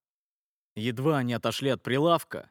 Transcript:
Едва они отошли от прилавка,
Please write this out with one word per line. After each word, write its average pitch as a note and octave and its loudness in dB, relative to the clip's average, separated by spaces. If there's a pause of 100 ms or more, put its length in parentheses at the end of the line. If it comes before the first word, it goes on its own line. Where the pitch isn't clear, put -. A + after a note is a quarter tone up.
(760)
Едва B2+ 0
они A#2+ 0
отошли A#2 -2
от A#2 -2
прилавка, D3+ 0